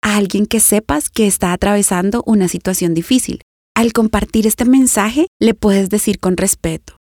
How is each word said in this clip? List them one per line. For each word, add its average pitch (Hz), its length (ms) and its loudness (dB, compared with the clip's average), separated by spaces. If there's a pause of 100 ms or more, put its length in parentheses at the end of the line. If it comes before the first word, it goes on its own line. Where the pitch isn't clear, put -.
a 208 140 0
alguien 202 300 0
que 220 140 -2
sepas 277 500 0
que 220 160 0
está 185 260 -2
atravesando 202 760 0
una 208 200 2
situación 175 480 -2
difícil. - 460 -2 (340)
Al 226 180 0
compartir 220 540 0
este 220 180 -2
mensaje, 254 600 2 (140)
le 220 140 2
puedes 196 360 0
decir 208 300 -2
con 185 160 0
respeto, 170 580 -4 (200)